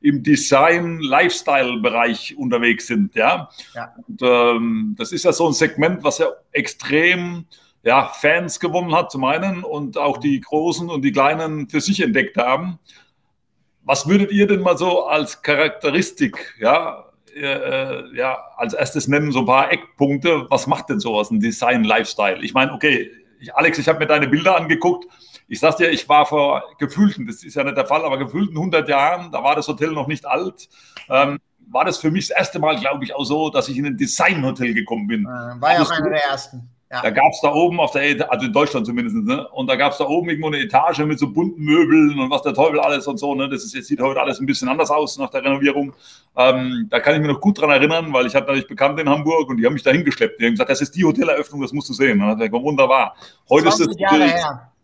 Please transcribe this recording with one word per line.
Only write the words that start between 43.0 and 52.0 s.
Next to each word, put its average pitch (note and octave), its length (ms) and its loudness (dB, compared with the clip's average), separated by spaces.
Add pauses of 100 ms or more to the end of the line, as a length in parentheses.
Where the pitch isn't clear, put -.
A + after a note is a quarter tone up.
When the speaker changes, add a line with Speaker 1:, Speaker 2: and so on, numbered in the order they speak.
Speaker 1:
und C3+ 100 -6
so, C#3+ 160 -4
ne? C3+ 160 -2
Das A#2+ 140 -8
ist, G#2+ 100 -14
jetzt C3 140 -12
sieht C#3+ 120 -2
heute C3+ 220 0
alles C3 180 -4
ein C3+ 60 -6
bisschen C3 240 -2
anders D3+ 220 0
aus D3 260 -2
nach C3+ 140 -8
der C3 120 -6
Renovierung. C#3 520 -2 (400)
Ähm, B2+ 560 2
da A#2+ 80 2
kann D3 160 4
ich D3+ 60 0
mich D3+ 100 0
noch C#3 100 -2
gut G3+ 180 2
dran D3+ 120 2
erinnern, D3+ 420 2
weil B2+ 140 2
ich A2+ 80 -4
hatte C3+ 100 2
natürlich C#3 220 -2
Bekannte C#3+ 340 0
in D3 80 0
Hamburg D3+ 400 2
und B2+ 80 -2
die A2+ 80 2
haben C3+ 80 4
mich C#3+ 80 -4
da - 80 2
hingeschleppt. C3+ 500 0
Die A#2 60 0
haben A#2 60 4
gesagt, A2+ 180 0
„Das C3+ 120 0
ist - 140 -6
die F#3 80 0
Hoteleröffnung, D3+ 580 0
das B2+ 120 -6
musst C#3+ 160 -6
du C3 40 -6
sehen.“ A2+ 280 4